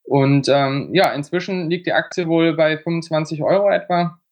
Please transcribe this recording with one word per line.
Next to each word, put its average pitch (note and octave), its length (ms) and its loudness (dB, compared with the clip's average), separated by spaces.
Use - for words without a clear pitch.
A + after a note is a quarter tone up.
Und, C#3 460 2
ähm, C3+ 440 0
ja, D3 200 2
inzwischen F3 560 -4
liegt F3 180 -4
die C#3+ 60 -2
Aktie - 340 -2
wohl E3 300 2
bei D#3 220 2
fünfundzwanzig D#3+ 640 -4
Euro G3+ 280 2
etwa, F3 480 -2